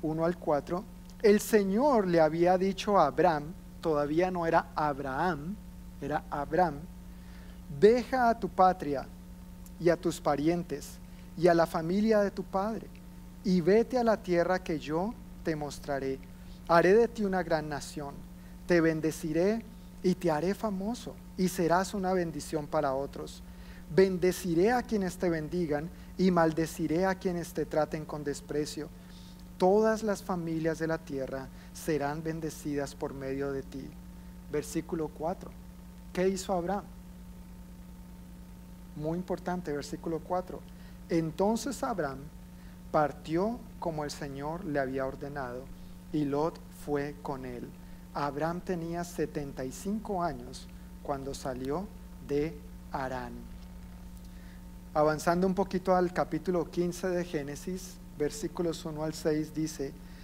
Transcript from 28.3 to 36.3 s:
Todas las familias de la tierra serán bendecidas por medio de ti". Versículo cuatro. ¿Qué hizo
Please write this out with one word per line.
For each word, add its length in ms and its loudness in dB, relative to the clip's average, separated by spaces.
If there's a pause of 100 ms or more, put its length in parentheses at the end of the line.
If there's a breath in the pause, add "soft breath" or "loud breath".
Todas 440 6
las 200 0
familias 560 0
de 80 0
la 120 0
tierra 500 -6 (240 loud breath)
serán 500 -2
bendecidas 720 -4
por 180 -6
medio 400 -4
de 100 -4
ti". 280 -10 (600 loud breath)
Versículo 580 -2
cuatro. 420 -4 (600)
¿Qué 160 4
hizo 240 0